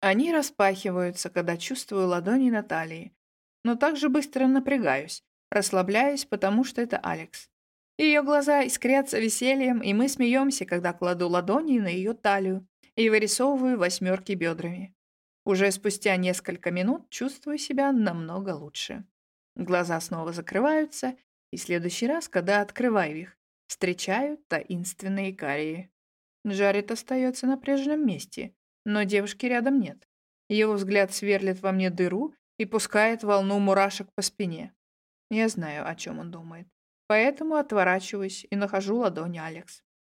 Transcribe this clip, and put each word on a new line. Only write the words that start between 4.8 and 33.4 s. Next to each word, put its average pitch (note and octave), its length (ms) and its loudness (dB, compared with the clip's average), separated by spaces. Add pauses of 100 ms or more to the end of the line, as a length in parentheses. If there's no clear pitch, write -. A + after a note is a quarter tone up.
расслабляясь, G#3 720 2
потому G#3 380 2
что C4 180 -6
это A#3+ 160 -2
Алекс. - 520 -8 (480)
Её D4+ 260 4
глаза C#4+ 400 4
искрятся C4+ 560 2
весельем, B3 600 2
и G3 120 0
мы A#3+ 160 4
смеёмся, C4 560 2
когда F3 280 0
кладу F3 360 0
ладони A3+ 500 2
на G3 80 0
её F#3 260 -2
талию F#3+ 540 0 (280)
и A3+ 140 4
вырисовываю B3 680 2
восьмёрки F#3 560 0
бёдрами. E3+ 600 -6 (520)
Уже G3 260 4
спустя G3 460 0
несколько F3+ 540 -2
минут G3 380 -2
чувствую C#4+ 480 -8
себя C#4 340 0
намного F#3 580 -2
лучше. D3+ 560 -10 (500)
Глаза F3 460 0
снова E3 320 -8
закрываются, B3+ 840 -2 (360)
и - 60 -8
в - 40 -10
следующий F3 460 -2
раз, D#4+ 200 -2
когда G3 340 0
открываю G3+ 560 0
их, F3+ 200 -14 (300)
встречаю G3+ 720 -2 (120)
таинственные F#3+ 840 -6
карие. D#3+ 560 -6 (560)
Джаред G3+ 460 2
остаётся B3+ 560 -2
на C4+ 100 2
прежнем C#4 480 0
месте, - 480 -4 (320)
но G#3 180 0
девушки G3+ 420 0
рядом B3 340 2
нет. - 280 -4 (420)
Его G#3+ 240 2
взгляд G3 400 2
сверлит F#3+ 480 0
во G3 100 0
мне F#3 180 0
дыру F3+ 460 -2 (220)
и A3+ 80 -2
пускает A3 580 0
волну G3+ 360 2